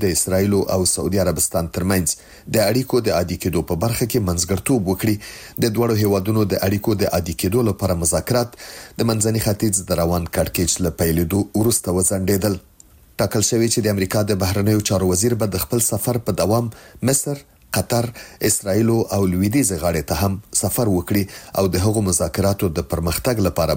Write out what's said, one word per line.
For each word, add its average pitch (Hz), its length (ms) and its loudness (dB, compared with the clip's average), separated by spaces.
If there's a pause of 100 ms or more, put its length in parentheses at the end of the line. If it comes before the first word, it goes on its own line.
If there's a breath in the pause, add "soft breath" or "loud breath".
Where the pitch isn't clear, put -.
د 95 140 2
اسرائیلو 98 440 2 (140)
او 95 40 2 (140)
سعودي 90 320 0
عربستان 85 540 -2
ترمنځ 92 280 2 (500 loud breath)
د 110 100 4
اړیکو 123 420 2
د 82 80 2
عادي 87 240 -2
کېدو 82 320 -2
په 85 140 -2
برخه 117 180 0
کې 107 240 -2
منځګړتوب 95 640 0
وکړي. 107 240 0 (460 loud breath)
د 113 120 0
دواړو 113 300 2
هیوادونو 101 480 2
د 92 160 0
اړیکو 101 320 0
د - 160 0
عادي 85 240 -2
کېدو 113 320 2
لپاره 87 320 -2
مذاکرات 117 580 -2 (400 loud breath)
د 113 100 2
منځني 110 360 0
ختیځ 98 420 0
د 85 140 2
روان 87 340 0
کړکېچ 82 480 0
له 80 160 -4
پیلېدو 85 420 2 (140)
وروسته 104 400 0
وځنډېدل. 95 680 0 (540)
ټاکل 107 340 0
شوی 117 160 2
چې 117 160 0
د 104 140 2
امریکا 101 320 0
د 95 120 0
بهرنیو 101 460 2
چارو 92 260 2
وزیر 113 300 0
به 98 100 -4
د 90 140 -4
خپل 120 240 0
سفر 120 340 -2
په 110 160 0
دوام 120 340 2 (340 loud breath)
مصر، - 360 -2 (300)
قطر، 117 300 0 (420 loud breath)
اسرائیل 107 420 2
او 107 280 0 (120)
لویدیځ 98 500 2
غاړې 85 300 0
ته 85 100 0
هم 95 380 -2
سفر 113 320 0
وکړي 95 340 0 (360 loud breath)
او 98 120 4
د 90 140 0
هغو 110 180 2
مذاکراتو 95 720 0
د 85 160 -4
پرمختګ 87 540 -2
لپاره 80 300 0